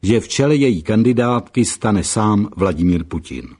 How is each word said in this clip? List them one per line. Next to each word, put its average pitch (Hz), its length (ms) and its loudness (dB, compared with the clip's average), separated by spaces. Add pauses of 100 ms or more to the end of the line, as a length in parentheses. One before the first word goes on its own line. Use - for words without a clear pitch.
že 107 160 2
v - 80 -10
čele 143 280 0
její 127 260 2
kandidátky 120 840 0
stane 101 380 -2
sám 107 540 0
Vladimír 87 460 0
Putin. 71 400 -10 (160)